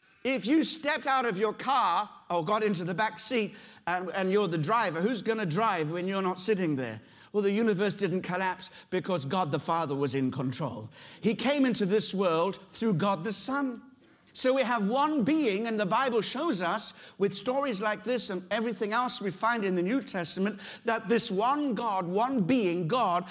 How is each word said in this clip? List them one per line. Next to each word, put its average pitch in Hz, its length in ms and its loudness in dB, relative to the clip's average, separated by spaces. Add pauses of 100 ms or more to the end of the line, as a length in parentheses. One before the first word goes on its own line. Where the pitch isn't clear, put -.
(240)
If 247 220 0
you 302 180 4
stepped 294 420 -2
out 262 200 2
of 208 120 0
your 214 140 2
car 214 560 2 (220)
or 175 120 2
got 208 200 0
into 202 200 0
the 180 120 -4
back 220 240 -2
seat 220 360 -2 (320)
and, 180 280 -2
and 190 180 0
you're 202 160 4
the 165 80 -2
driver, 170 460 0
who's 220 180 0
gonna 220 240 -2
drive 175 460 0
when 175 180 -4
you're 196 140 -2
not 185 180 -2
sitting 180 360 0
there? 113 260 -6 (320)
Well, 208 80 2
the 196 100 2
universe 208 400 2
didn't 185 300 -2
collapse 180 480 -4 (180)
because 175 380 -2
God 175 260 0
the 151 80 0
Father 165 340 0
was 139 200 0
in 131 160 0
control. 127 600 -4 (300)
He 226 140 2
came 269 320 2
into 208 180 2
this 208 300 2
world 185 440 2 (120)
through 226 240 0
God 190 280 0
the 214 100 -4
Son. 262 500 -4 (520)
So 262 200 2
we 269 80 4
have 226 240 2
one 277 380 2
being, 233 420 2
and 220 120 -2
the 208 60 2
Bible 226 380 2
shows 254 400 -2
us, 185 320 -2 (240)
with 196 160 0
stories 254 480 -2
like 208 200 -2
this 226 280 -2
and 185 200 -6
everything 220 420 -2
else 240 280 0
we 202 100 -4
find 226 340 0
in 190 100 0
the 175 80 2
New 233 180 0
Testament, 196 580 -4 (280)
that 226 220 0
this 226 220 2
one 254 440 2
God, 190 320 -2
one 226 340 2
being, 180 480 2
God, 185 420 2